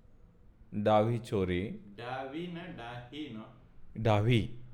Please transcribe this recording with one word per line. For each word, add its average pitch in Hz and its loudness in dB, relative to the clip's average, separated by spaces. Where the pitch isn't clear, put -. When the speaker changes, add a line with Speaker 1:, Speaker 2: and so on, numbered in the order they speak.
Speaker 1:
ಡಾವಿ 107 6
ಚೋರಿ. 95 0
Speaker 2:
ಡಾವಿನ 135 -8
ಡಾಹಿನೋ? 120 -12
Speaker 1:
ಡಾವಿ. 107 4